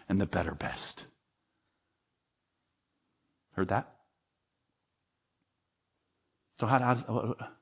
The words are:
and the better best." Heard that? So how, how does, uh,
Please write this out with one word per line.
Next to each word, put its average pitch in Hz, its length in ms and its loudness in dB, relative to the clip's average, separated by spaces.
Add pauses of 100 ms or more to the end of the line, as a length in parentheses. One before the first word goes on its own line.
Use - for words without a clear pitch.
and 98 120 4
the 95 60 2
better 80 280 0
best." - 500 -8 (2500)
Heard 92 140 0
that? 101 220 -2 (2750)
So 113 80 2
how, 131 100 6
how 123 160 4
does, 117 140 -4
uh, 113 380 -4 (160)